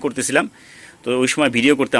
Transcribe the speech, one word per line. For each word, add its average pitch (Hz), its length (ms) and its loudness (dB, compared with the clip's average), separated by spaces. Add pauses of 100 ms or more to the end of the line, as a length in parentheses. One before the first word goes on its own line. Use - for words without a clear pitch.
করতেছিলাম, 135 400 -2 (580)
তো - 60 -8 (140)
ওই 131 100 2
সময় 147 240 0
ভিডিও 131 240 4
করতে 131 200 -2